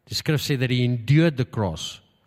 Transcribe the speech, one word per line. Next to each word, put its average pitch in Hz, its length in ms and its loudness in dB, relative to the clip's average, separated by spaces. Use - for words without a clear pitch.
Die 110 80 -6
skrif 156 240 -2
sê 143 160 -2
dat 123 120 0
hy 123 160 0
endured 131 520 2
the 127 80 0
cross, - 560 -6